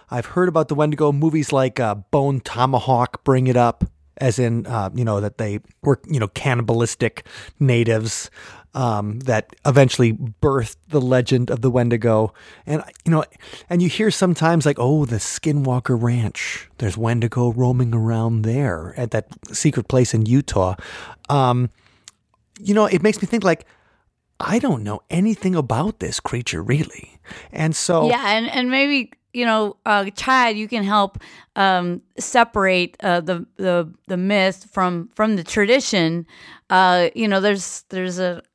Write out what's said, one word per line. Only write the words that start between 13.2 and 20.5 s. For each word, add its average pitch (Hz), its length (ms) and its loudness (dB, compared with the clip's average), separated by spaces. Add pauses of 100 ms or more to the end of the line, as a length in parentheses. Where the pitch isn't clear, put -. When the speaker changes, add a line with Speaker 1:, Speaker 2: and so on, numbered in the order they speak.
Speaker 1:
and 175 100 2
you 180 80 2
hear 214 220 0
sometimes, 165 560 2
like, 143 120 2
"Oh, 143 260 2
the 117 120 -2
Skinwalker 131 840 -2
Ranch, 117 680 -2 (100)
there's 101 180 -2
Wendigo 117 560 0
roaming 123 420 0
around 113 480 0
there 110 540 -2
at 120 160 -4
that 110 160 -2 (240)
secret 127 360 0
place 127 240 2
in 110 140 2
Utah." 104 480 2 (540)